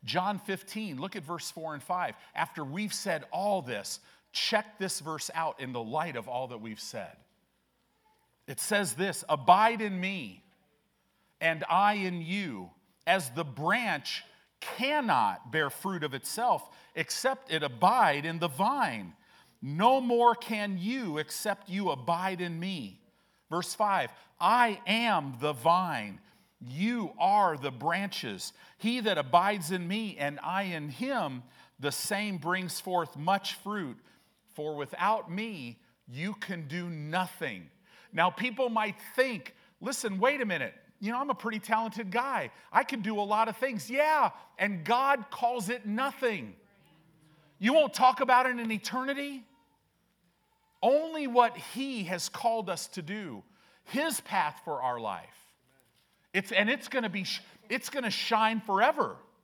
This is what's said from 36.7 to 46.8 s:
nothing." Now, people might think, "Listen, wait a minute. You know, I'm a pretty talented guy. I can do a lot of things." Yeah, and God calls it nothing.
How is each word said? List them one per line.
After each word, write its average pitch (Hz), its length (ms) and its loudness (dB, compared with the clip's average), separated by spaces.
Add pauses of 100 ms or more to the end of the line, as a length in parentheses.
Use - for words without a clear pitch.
nothing." 156 840 -4 (400)
Now, 170 180 4
people 240 400 -2
might 214 300 -2 (160)
think, 254 400 0 (240)
"Listen, 202 400 -4
wait 269 200 4
a 254 60 0
minute. 151 300 -2 (240)
You 208 120 -4
know, 240 80 -2
I'm 285 120 -2
a 202 40 0
pretty 220 240 -4
talented 220 520 -2
guy. 233 400 0 (200)
I 240 120 4
can 269 180 -4
do 208 180 -2
a 208 40 0
lot 208 240 2
of 220 100 -6
things." 254 320 -4
Yeah, 285 420 4 (280)
and 185 260 0
God 254 460 2
calls 233 380 0
it 233 180 -4
nothing. 208 680 -2 (1040)